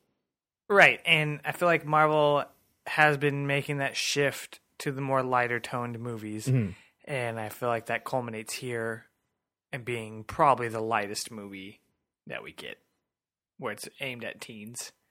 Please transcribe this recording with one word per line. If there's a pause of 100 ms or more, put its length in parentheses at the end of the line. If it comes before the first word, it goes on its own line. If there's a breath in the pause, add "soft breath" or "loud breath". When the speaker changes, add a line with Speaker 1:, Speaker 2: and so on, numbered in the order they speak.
(680)
Speaker 1:
right,
and
I
feel
like
Marvel (420)
has
been
making
that
shift (200)
to
the
more
lighter
toned
movies,
Speaker 2:
Mm-hmm. (340 soft breath)
Speaker 1:
and
I
feel
like
that
culminates
here (680)
in
being
probably
the
lightest
movie (460)
that
we
get, (800)
where
it's (120)
aimed
at
teens, (180)